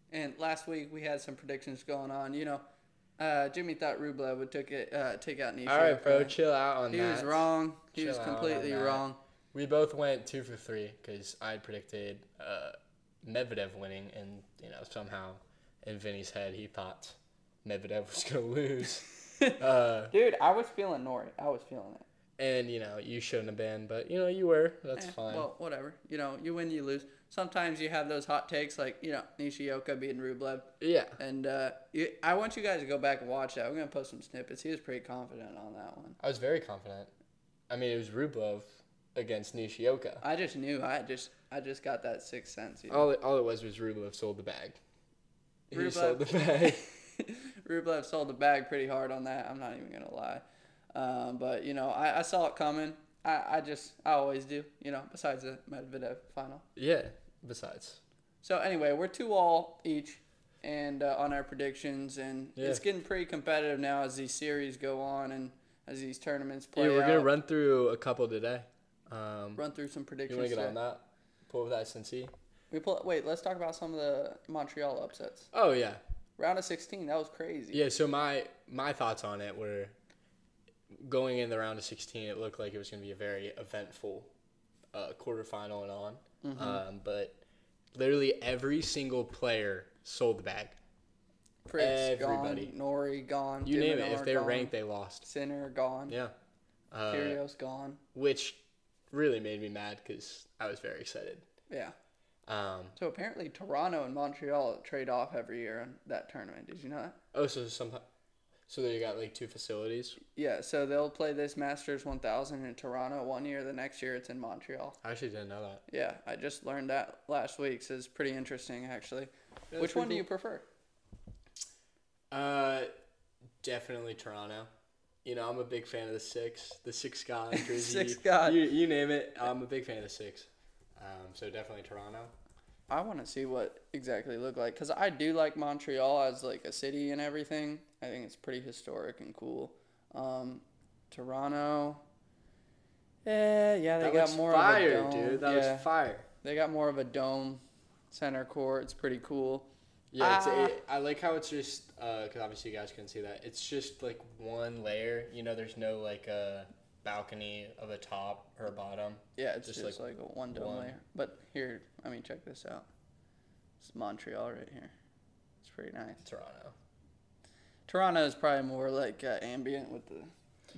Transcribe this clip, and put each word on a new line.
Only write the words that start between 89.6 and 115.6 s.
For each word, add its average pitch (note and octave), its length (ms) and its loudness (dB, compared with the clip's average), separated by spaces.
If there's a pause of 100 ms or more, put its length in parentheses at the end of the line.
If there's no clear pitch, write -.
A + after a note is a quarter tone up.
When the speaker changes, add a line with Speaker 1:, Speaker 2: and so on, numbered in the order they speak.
Speaker 2:
sold A2+ 360 2
the F#2+ 40 -10
bag. G2 240 -6 (1040)
Speaker 1:
Priggs C3+ 520 4
Speaker 2:
Everybody. C#3 440 0
Speaker 1:
gone, - 120 -10
Norrie C#3 440 0
gone, C3+ 440 -2
Speaker 2:
You D3 140 4
name D3+ 200 6
it. - 20 2
Speaker 1:
Dimonor A2 180 2
Speaker 2:
If C#3 60 -2
they're C3 140 4
Speaker 1:
gone, B2+ 80 2
Speaker 2:
ranked, B2+ 260 2
they A2 100 0
lost. G2+ 420 -6
Speaker 1:
Sinner C#3+ 440 -6
gone, C3 400 0
Speaker 2:
Yeah. B2 180 -2 (640)
Uh, G#2+ 220 -2
Speaker 1:
Kyrgios C#3+ 440 -2
gone. C3+ 400 -8 (160)
Speaker 2:
which C#3 420 2 (560)
really C#3 280 4
made G#2+ 220 -4
me G#2+ 80 -4
mad G#2 340 -8
'cause - 440 -12 (120)
I A2 80 -4
was G2+ 140 -6
very - 180 -8
excited. - 380 -10 (340)
Speaker 1:
Yeah. A#2 200 -6 (560)
Speaker 2:
Um, G2 380 -4 (140)
Speaker 1:
So F3 80 -2
apparently F#3+ 420 -6
Toronto E3+ 540 -2
and C3 100 -6
Montreal C#3+ 680 0
trade C3+ 260 -4
off B2 240 0
every A#2 280 -4
year A2+ 200 -6
in B2+ 140 -12 (100)
that - 240 -4
tournament. - 380 -12
Did F3 160 -14
you C3 60 -10
know D3 120 -8
that? F3 140 -10 (180)
Speaker 2:
Oh, C#3+ 140 2
so B2 200 -4
some, A#2 240 -8 (760)
so - 160 -6
they A#2 160 2
got, A2 180 -2
like, A2 160 -6
two A#2+ 140 -8
facilities? A2 720 -6 (160)
Speaker 1:
Yeah, D3 260 0
so C#3+ 240 0
they'll C#3+ 240 2
play D3+ 240 -2
this C#3+ 240 -2
Masters C#3+ 480 -4
one C#3 140 -4
thousand C3+ 440 -2
in B2 120 -10
Toronto C3 480 -4
one C3 220 -4
year. C#3 180 -4
The C3+ 100 -6
next C3+ 300 -8
year C3 120 -2
it's B2 140 -8
in B2 100 -8
Montreal. C3 640 -8
Speaker 2:
I A2+ 80 -8
actually A#2+ 180 -4
didn't G#2 200 -8
know G2+ 140 -8